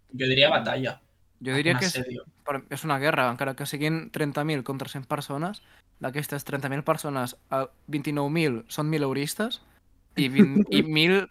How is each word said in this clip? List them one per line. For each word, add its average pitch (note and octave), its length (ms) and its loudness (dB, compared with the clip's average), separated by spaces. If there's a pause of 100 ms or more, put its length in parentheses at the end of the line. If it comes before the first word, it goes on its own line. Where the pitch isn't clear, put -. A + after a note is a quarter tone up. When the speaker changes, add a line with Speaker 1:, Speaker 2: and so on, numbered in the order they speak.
Speaker 1:
Jo C3 200 -4
diria C3+ 200 6
batalla. B2 500 -2 (420)
Speaker 2:
Jo C3 140 -2
diria D3+ 180 2
Speaker 1:
Un - 60 0
Speaker 2:
que F#3+ 80 0
és, E3+ 100 -2
Speaker 1:
assedio. B2 280 -8 (200)
Speaker 2:
per, C#3 220 -4
és - 180 -8
una C#3 140 0
guerra, C#3+ 300 2
encara C3 260 -4
que C#3+ 100 -8
siguin D#3 460 -2
trenta D3 320 -2
mil D3+ 200 -2
contra C3+ 260 -6
cent C3+ 160 -10
persones, D3+ 560 -6 (380)
d'aquestes C#3+ 460 -6
trenta C#3+ 240 -4
mil C#3 140 -4
persones, C#3 500 -2 (140)
eh, C3+ 160 -2 (240)
vint-i-nou D3 420 -2
mil D3 360 2
són D3+ 240 -4
mileuristes, D3 720 -2 (560)
i C#3 120 4
vint, C#3 380 6
i G3 160 4
Speaker 3:
<laughs> D#3 140 0
Speaker 2:
mil F3+ 340 6